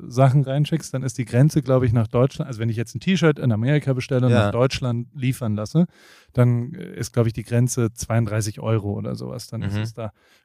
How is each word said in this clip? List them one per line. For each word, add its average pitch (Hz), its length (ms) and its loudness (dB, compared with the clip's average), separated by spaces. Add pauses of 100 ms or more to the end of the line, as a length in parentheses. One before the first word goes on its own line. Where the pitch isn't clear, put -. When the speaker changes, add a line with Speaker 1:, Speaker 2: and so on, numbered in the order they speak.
Speaker 1:
Sachen 131 380 4
reinschickst, 143 500 -2
dann 131 100 -6
ist 131 140 -6
die 127 60 -4
Grenze, 135 380 4
glaub 131 220 2
ich, 120 100 2
nach 113 140 2
Deutschland, 131 420 0
also 113 100 -10
wenn 113 80 -2
ich 113 80 -2
jetzt 113 200 -6
ein 120 40 -8
T-Shirt 160 400 2
in 127 140 0
Amerika 135 400 0
bestelle 127 320 0
und 120 80 4
Speaker 2:
Ja. 113 140 4
Speaker 1:
nach 104 40 0
Deutschland 120 640 0
liefern 123 400 -2
lasse, 110 300 2 (480)
dann, 120 400 2
äh, 92 260 -14
ist, - 140 -8
glaub 117 140 2
ich, 113 40 0
die 110 120 -10
Grenze 120 500 0
zweiunddreißig 107 680 -2
Euro 107 320 -2
oder 110 240 -6
sowas. 123 320 -10
Dann 113 140 -10
ist 101 160 -4
Speaker 2:
Mhm. 104 60 -2
Speaker 1:
es 113 100 -8
da. 113 180 -10 (340)